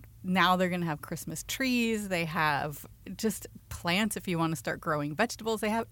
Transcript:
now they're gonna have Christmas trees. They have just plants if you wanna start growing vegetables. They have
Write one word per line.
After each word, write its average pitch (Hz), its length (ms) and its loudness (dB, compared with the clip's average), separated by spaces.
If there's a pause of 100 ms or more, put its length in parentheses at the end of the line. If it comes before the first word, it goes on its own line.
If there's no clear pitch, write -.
(240)
now 185 320 6
they're 180 140 4
gonna 175 160 0
have 151 160 -2
Christmas - 420 -8
trees. 233 640 0
They 170 180 0
have 151 600 0 (300)
just - 320 -2 (220)
plants 190 460 2
if - 120 -6
you 170 120 2
wanna 165 160 2
start 170 240 -4
growing 151 360 0
vegetables. 220 460 0
They 214 80 0
have 226 220 0